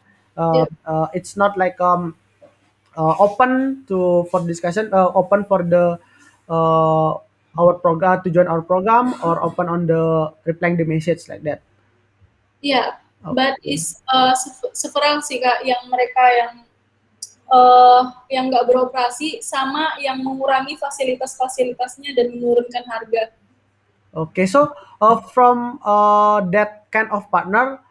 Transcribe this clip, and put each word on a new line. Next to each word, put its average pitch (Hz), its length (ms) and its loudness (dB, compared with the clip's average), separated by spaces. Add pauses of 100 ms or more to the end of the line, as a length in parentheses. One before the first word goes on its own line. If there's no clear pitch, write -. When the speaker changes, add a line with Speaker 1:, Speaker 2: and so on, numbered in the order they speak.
(360)
Speaker 1:
Uh, 165 320 0
Speaker 2:
Yeah. - 0 - (160)
Speaker 1:
uh, 156 220 -4 (100)
it's - 180 -10
not 202 220 0
like, 185 240 -2
um, 175 340 0 (800)
uh, 160 240 0
open 262 720 0
to, 175 400 0
for 175 160 -2
discussion, 175 480 -6
uh, 185 240 4
open 202 320 0
for 180 160 0
the, 175 320 2 (500)
uh, 160 680 2 (420)
our 175 160 6
program, 180 480 0
to 185 80 -4
join 175 160 2
our 165 160 -2
program 226 560 0
or 165 240 -2
open 170 240 -4
on 170 240 -2
the 160 400 0 (160)
replying 170 320 -2
the 160 80 -2
message 160 400 -4
like - 160 -18
that. 151 160 -8 (1040)
Speaker 2:
Iya, 277 400 -2 (240)
Speaker 1:
Oke. - 80 -6
Speaker 2:
but 262 320 -2
is, - 320 -8 (160)
uh, 254 240 4
se-, - 400 -10
several 294 480 -2
sih, 254 160 -8
Kak, 247 240 -2
yang 247 240 -2
mereka 254 320 0
yang, 240 300 2 (1000)
uh, 247 640 6 (160)
yang 262 160 -4
nggak 247 240 0
beroperasi 254 720 -2
sama 285 560 -4
yang 262 240 -6
mengurangi 269 560 -4
fasilitas-fasilitasnya 254 1400 -6
dan 240 160 0
menurunkan 240 560 -4
harga. 226 480 -6 (800)
Speaker 1:
Oke, 165 320 -4
so, 285 240 2 (320)
uh, 220 160 4 (160)
from, 240 480 2
uh, 208 560 2 (160)
that 208 400 -2
kind 220 160 -2
of 202 160 -6
partner, 214 640 -2